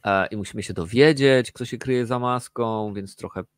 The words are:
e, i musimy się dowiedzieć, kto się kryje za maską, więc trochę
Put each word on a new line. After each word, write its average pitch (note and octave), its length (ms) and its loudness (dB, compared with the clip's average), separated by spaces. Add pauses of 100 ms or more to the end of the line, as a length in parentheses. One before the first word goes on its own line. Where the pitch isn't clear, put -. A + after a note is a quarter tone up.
e, G2 220 2
i G#2+ 100 -8
musimy G#2 260 -8
się F#2 120 -8
dowiedzieć, C3 760 4
kto - 120 -10
się A#2+ 140 -10
kryje B2 280 -2
za B2 120 -4
maską, A#2 760 -4
więc G2 220 -12
trochę F#2+ 260 -10 (140)